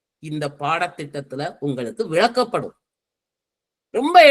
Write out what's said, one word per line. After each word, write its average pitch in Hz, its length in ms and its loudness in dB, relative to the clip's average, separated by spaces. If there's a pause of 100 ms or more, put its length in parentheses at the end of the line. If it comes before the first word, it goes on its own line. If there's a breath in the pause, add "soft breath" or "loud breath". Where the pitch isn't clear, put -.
(220)
இந்த 151 260 -6
பாடத்திட்டத்துல 147 960 -6 (180)
உங்களுக்கு 127 440 -6 (100)
விளக்கப்படும். 220 640 -2 (1160)
ரொம்ப 294 220 2 (140)